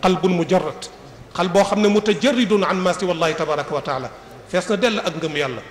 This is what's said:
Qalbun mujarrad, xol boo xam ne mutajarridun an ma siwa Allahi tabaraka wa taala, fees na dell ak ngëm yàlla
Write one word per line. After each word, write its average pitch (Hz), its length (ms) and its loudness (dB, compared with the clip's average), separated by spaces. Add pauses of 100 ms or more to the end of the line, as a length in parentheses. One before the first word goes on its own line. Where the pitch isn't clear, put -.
Qalbun 185 360 2
mujarrad, 165 420 0 (560)
xol 175 140 -2
boo 196 160 4
xam 208 160 0
ne 208 80 6
mutajarridun 214 760 2
an 175 160 0
ma 185 140 2
siwa 180 220 -2
Allahi 160 200 0
tabaraka 151 400 -2
wa 143 80 0
taala, 131 280 -6 (380)
fees 175 200 -2
na 208 80 2
dell 220 240 0
ak 170 160 -4
ngëm 156 200 -4
yàlla 127 340 -4